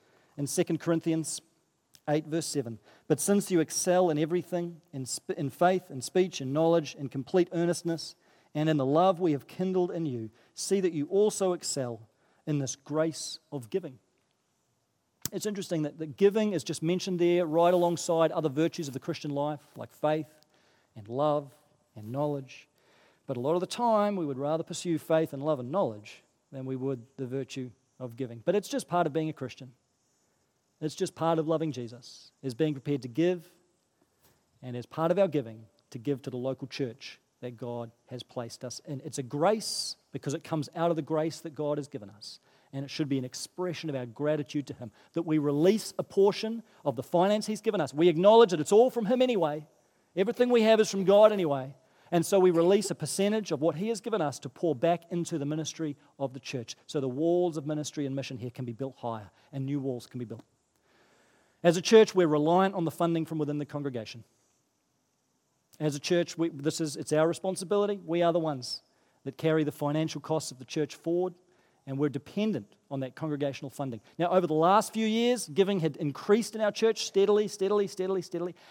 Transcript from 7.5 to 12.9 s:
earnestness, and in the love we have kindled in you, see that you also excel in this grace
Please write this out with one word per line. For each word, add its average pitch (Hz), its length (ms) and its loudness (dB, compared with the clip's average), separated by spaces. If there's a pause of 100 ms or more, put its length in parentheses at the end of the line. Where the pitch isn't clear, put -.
earnestness, 170 640 -2 (400)
and 151 120 2
in 156 80 4
the 135 80 0
love 165 360 4
we 180 120 2
have 135 140 -4
kindled 185 460 -2
in 170 120 -4
you, 117 260 -6 (220)
see - 280 -2
that 180 120 2
you 151 140 -2
also 196 460 2
excel 123 480 -6 (440)
in 147 140 0
this 131 160 -4
grace - 640 -4 (140)